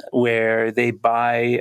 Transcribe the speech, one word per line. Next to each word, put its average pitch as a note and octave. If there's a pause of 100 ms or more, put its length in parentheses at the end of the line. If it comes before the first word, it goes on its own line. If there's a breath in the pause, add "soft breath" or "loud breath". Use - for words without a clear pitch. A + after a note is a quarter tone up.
(120)
where A2+
they A#2+
buy, A#2+